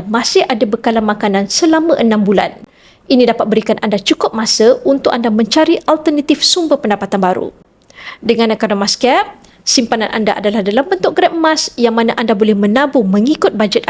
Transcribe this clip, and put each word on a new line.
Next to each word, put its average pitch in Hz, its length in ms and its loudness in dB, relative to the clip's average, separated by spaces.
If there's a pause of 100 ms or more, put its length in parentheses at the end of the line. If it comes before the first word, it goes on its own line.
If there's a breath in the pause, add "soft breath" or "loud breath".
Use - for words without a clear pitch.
masih 233 400 0
ada 226 160 -2
bekalan 226 400 0
makanan 208 480 -2
selama 320 480 2
enam 214 240 2
bulan. 185 320 2 (560 soft breath)
Ini 254 160 4
dapat 226 240 0
berikan 220 320 0
anda 208 160 -2
cukup - 320 -2
masa 226 560 2
untuk 277 240 0
anda 233 160 -2
mencari 269 640 2
alternatif 302 560 0
sumber 311 320 0
pendapatan 202 400 -2
baru. 185 320 -2 (720 loud breath)
Dengan 220 320 0
akaun 208 240 -2
emas 202 160 -2
Cap, 311 480 0 (240 soft breath)
simpanan 233 480 0
anda 214 240 -2
adalah 208 240 -2
dalam 208 240 0
bentuk 370 320 -2
gram 359 160 2
emas 320 400 -2
yang 233 240 0
mana 226 160 0
anda 226 240 -2
boleh 214 160 2
menabung 220 560 2
mengikut 220 480 0
bajet 214 320 0